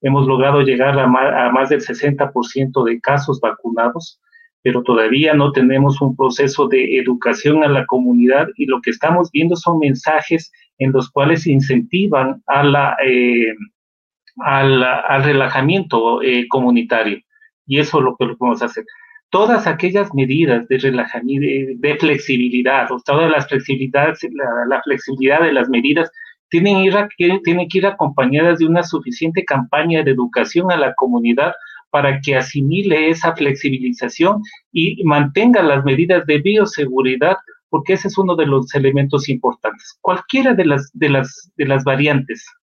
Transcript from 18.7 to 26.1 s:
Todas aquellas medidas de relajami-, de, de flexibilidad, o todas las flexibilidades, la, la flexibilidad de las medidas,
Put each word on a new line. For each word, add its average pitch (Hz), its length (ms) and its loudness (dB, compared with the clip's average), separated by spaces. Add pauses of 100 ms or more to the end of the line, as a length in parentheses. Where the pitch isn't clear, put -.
Todas 214 380 2
aquellas 180 460 -2
medidas 135 540 0
de 131 100 0
relajami-, 127 600 -2
de, 135 380 -4
de 147 200 -2
flexibilidad, 127 960 0
o 123 120 -6
todas 156 260 0
las 147 180 -2
flexibilidades, 135 720 -2 (120)
la, 120 360 -4
la 131 160 -2
flexibilidad 139 580 0
de 160 120 2
las 127 160 0
medidas, 143 400 0 (400)